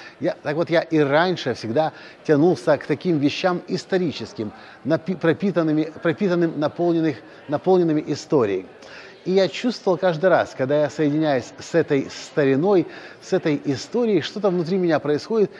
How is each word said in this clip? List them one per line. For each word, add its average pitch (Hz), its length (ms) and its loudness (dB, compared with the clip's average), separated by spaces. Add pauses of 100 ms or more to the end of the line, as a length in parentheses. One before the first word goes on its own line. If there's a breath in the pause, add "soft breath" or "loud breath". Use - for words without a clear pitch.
(200 loud breath)
Я, 151 240 -4
так 147 120 -4
вот, 165 140 -2
я 165 120 2
и 156 180 0
раньше 147 560 2
всегда 135 380 -2 (340 loud breath)
тянулся 156 500 4
к - 80 -10
таким 160 320 -2
вещам 175 500 0
историческим, 135 840 -4 (320 loud breath)
напи-, 160 320 -2
пропитанными, 160 760 0 (120)
пропитанным, 175 560 0
наполненных, 160 580 0 (300 loud breath)
наполненными 156 580 2
историей. 107 640 0 (580 loud breath)
И 170 60 -4
я 190 160 4
чувствовал 196 500 -2
каждый 175 320 2
раз, 127 260 2
когда 143 260 0
я 139 100 0
соединяюсь 147 640 0
с - 160 -16
этой 147 380 2
стариной, 151 760 2 (340 loud breath)
с - 140 -6
этой 160 320 0
историей, 190 560 0
что-то 202 300 -2
внутри 180 260 -2
меня 170 220 2
происходит 151 500 0 (100)